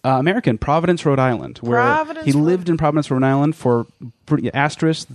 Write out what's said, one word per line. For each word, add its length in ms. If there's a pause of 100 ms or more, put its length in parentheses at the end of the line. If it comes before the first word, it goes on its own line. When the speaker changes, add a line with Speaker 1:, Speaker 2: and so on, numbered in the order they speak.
Speaker 1:
uh, 160
American, 380
Providence, 480
Rhode 120
Island, 440
where 180
Speaker 2:
Providence, 460
Speaker 1:
he 60
Speaker 2:
Rhode 120
Speaker 1:
lived 240
in 80
Providence, 340
Rhode 140
Island 320
for 300 (400)
pretty, 260
asterisk 640